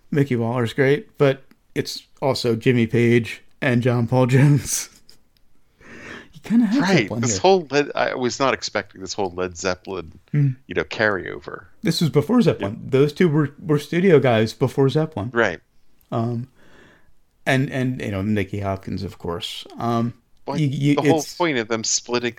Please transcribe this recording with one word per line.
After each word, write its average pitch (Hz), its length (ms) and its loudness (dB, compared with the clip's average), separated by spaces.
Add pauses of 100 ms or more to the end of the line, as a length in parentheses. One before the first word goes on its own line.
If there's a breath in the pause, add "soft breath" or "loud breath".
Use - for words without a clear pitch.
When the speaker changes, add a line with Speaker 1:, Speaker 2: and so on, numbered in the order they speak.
(120)
Speaker 1:
Mickey 139 240 0
Waller's 117 380 -2
great, 143 440 0
but 135 260 2 (320)
it's - 280 -6 (180)
also 123 340 0
Jimmy 120 300 2
Page 117 560 2 (200)
and 123 200 2
John 120 260 2
Paul 127 200 2
Jones. 135 680 2
<laughs> - 60 -20 (1300 loud breath)
He - 80 -20 (100)
kinda 233 180 4
had 247 140 0
Speaker 2:
Right. 185 180 4
Speaker 1:
Zeppelin 110 220 -2
Speaker 2:
This 120 120 0
Speaker 1:
here. 92 80 -4
Speaker 2:
whole 185 280 4
Led, 143 260 0
I 117 200 0
was 123 240 -2
not 135 140 2
expecting - 480 -6
this 95 100 -10
whole 98 200 -4
Led 90 260 -6
Zeppelin, 92 600 -6 (140)
Speaker 1:
Hmm. 143 200 2 (160)
Speaker 2:
you - 60 -12
know, 85 120 -2
carryover. 95 800 -4 (180)
Speaker 1:
This 170 160 -2
was 165 100 2
before 151 320 2
Zeppelin. 113 400 0
Speaker 2:
Yeah. 117 100 -12
Speaker 1:
Those 139 200 4
two 180 160 2
were, 147 220 0 (100)
were 151 180 0
studio 170 440 4
guys 113 320 2
before 135 340 0
Zeppelin. 135 460 -2
Speaker 2:
Right. 107 260 2 (540)
Speaker 1:
Um, 120 340 -4 (1000 soft breath)
and, 135 240 0
and, 131 320 -4
you 113 100 -6
know, 98 100 -2
Nicky 101 400 -2
Hopkins, 98 420 -6
of 92 160 -10
course. - 480 -8 (100)
Um, 117 360 -2 (320)
Speaker 2:
Well, 139 120 -6
Speaker 1:
you, 156 100 2
you, 143 280 0
Speaker 2:
the 147 60 0
whole 151 180 4
Speaker 1:
it's - 160 -10
Speaker 2:
point 160 220 0
of 113 100 -2
them 113 160 -2
splitting 120 560 -4